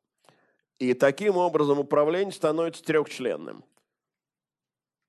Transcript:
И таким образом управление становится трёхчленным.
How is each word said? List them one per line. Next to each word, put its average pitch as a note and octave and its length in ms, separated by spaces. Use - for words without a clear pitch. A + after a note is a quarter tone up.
И B2 140
таким D#3+ 440
образом D3+ 420
управление D#3 540
становится D#3+ 500
трёхчленным. A2 800